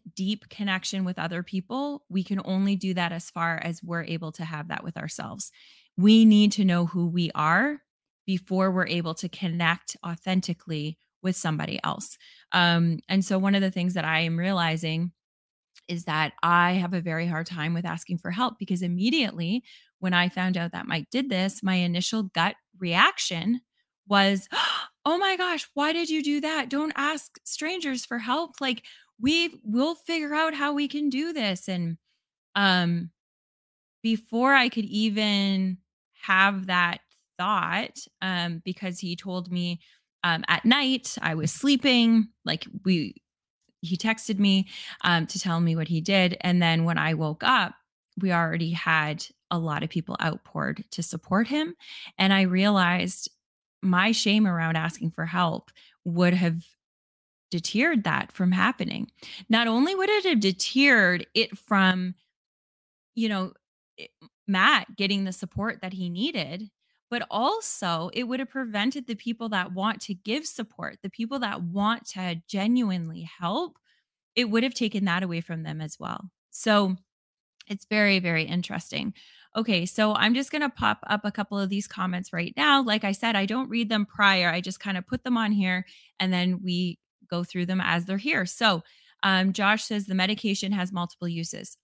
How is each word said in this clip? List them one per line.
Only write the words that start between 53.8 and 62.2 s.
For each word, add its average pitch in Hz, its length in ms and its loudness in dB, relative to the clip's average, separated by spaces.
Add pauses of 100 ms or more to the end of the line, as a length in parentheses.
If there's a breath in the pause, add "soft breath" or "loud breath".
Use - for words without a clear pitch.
my 190 300 4
shame 214 340 4
around 165 300 0
asking 160 340 -4
for 165 160 -6
help 170 440 -2 (340 soft breath)
would 175 280 4
have 170 320 0 (880)
deterred 226 540 0
that 147 280 -2
from 180 200 2
happening. 185 580 -2 (400 loud breath)
Not 233 180 4
only 269 260 2
would 381 140 0
it 415 160 2
have 320 160 2
deterred 196 920 4
it 214 240 0
from, 185 560 2 (1000)